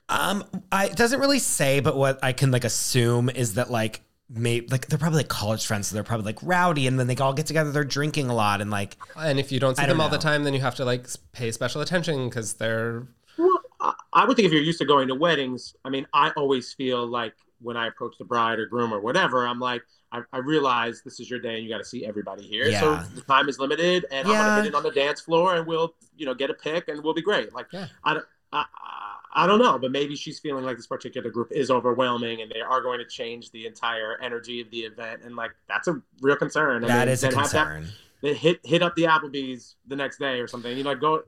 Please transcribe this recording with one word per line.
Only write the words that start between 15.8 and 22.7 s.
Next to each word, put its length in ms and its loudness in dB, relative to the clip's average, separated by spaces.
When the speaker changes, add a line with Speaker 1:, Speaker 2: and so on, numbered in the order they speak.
Speaker 3:
I 40 -8
mean, 240 -4
I 240 4
always 380 0
feel 320 -2
like 280 -6
when 160 -8
I 100 -2
approach 320 -8
the 60 -14
bride 340 0
or 80 -4
groom 260 -2
or 80 -2
whatever, 460 2
I'm 140 -4
like, 220 -4
"I, 100 -8
I 60 -6
realize 640 0
this 180 -18
is 100 -14
your 100 -6
day 160 -6
and 80 -8
you 60 -10
gotta 140 -8
see 200 -10
everybody 380 -8
here. 240 -2
So 40 4